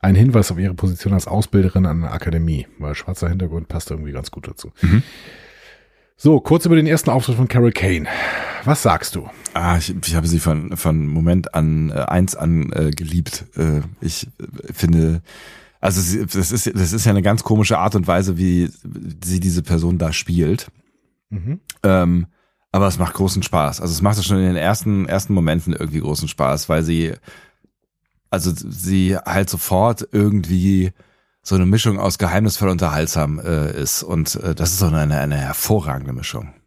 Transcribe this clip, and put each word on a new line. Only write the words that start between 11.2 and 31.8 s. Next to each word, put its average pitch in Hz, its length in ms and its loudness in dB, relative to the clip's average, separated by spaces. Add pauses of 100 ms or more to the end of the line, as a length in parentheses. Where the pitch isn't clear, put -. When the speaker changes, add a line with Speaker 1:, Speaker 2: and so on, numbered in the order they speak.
Speaker 2:
an, 78 360 2
äh, - 60 -6 (120)
eins 90 260 2
an, 82 380 0
äh, 76 200 0
geliebt. 80 520 -4 (120)
Äh, 76 260 0 (180)
ich, - 260 -6 (140)
äh, - 320 -14
finde, 82 480 2 (600)
also 95 180 0
sie, 92 240 0
das 95 260 -2
ist, 117 240 -2
das 92 200 2
ist 110 100 -2
ja 113 60 6
eine 98 120 4
ganz 104 220 2
komische 107 340 2
Art 98 160 0
und 90 120 2
Weise, 92 320 0
wie 87 320 2 (520)
sie 90 160 -2
diese 87 240 0
Person 85 360 0
da 80 160 -2
spielt. 85 540 0 (640)
Speaker 1:
Mhm. 107 300 -6 (220)
Speaker 2:
Ähm, 87 440 2 (440)
aber 98 160 2
es 87 120 0
macht 90 160 -2
großen 95 280 0
Spaß. 76 380 -2
Also 85 120 -6
es 82 100 -4
macht 101 200 2
schon 98 140 0
in 92 80 2
den 90 120 2
ersten, 98 500 0
ersten 95 280 -2
Momenten 82 380 0
irgendwie 78 260 -4
großen 76 300 -4
Spaß, 69 400 -2
weil 80 160 0
sie, 82 300 0 (1160)
also 87 240 -2
sie 92 600 0
halt 95 340 -2
sofort 104 640 0
irgendwie 95 800 2 (500)
so 98 140 -2
eine 90 100 4
Mischung 104 320 2